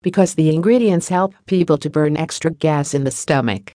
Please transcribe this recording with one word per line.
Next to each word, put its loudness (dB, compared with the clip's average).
because 0
the 2
ingredients 2
help -2
people 2
to -6
burn 0
extra -4
gas -2
in 0
the -2
stomach -2